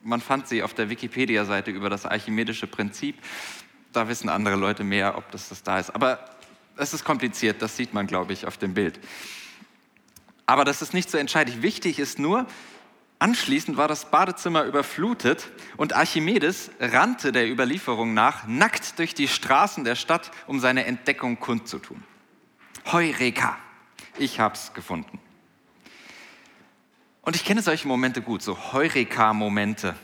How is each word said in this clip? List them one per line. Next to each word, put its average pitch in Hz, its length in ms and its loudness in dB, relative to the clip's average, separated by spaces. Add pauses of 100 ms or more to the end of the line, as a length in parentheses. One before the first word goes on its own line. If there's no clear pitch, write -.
Man 117 180 -2
fand 135 280 -2
sie 110 160 0
auf 101 100 -4
der 107 160 -2
Wikipedia-Seite 107 800 -2
über 98 220 -4
das 101 160 -6
archimedische 110 580 -2
Prinzip. - 560 -6 (720)
Da 113 140 0
wissen 113 220 -4
andere 98 260 2
Leute 98 280 0
mehr, 98 320 0
ob - 140 -10
das, - 200 -14
das 95 120 -16
da 95 160 0
ist. 92 140 -4
Aber 127 340 0 (500)
es 143 160 -4
ist 160 140 -6
kompliziert, 117 560 0
das 110 160 -6
sieht 123 160 -4
man, 101 140 0
glaub 92 240 -2
ich, - 160 -6
auf 95 100 -10
dem 95 160 -4
Bild. 92 260 0 (1500)
Aber 135 180 8
das 139 160 0
ist - 140 -4
nicht 180 160 0
so 160 80 2
entscheidend. 135 420 0
Wichtig 175 380 0
ist 139 180 -2
nur, 170 300 2 (720)
anschließend 160 580 2
war 147 100 4
das 151 220 -4
Badezimmer 170 540 4
überflutet 143 880 0 (260)
und 151 160 0
Archimedes 160 880 2
rannte 139 520 2
der 117 160 4
Überlieferung 123 680 0
nach 117 320 4
nackt 147 500 0
durch 165 160 -2
die 143 140 0
Straßen 147 560 2
der 117 100 2
Stadt, - 380 -2 (160)
um 139 120 -2
seine 127 260 2
Entdeckung 123 540 -2
kundzutun. - 640 -4 (880)
Heureka! 127 640 2 (640)
Ich 135 240 0
hab's - 320 0
gefunden. 87 460 -8 (2000)
Und 165 160 0
ich - 80 -2
kenne 214 160 4
solche 156 260 0
Momente 127 340 2
gut, 110 200 -4
so - 320 -6
Heureka-Momente. 107 1300 2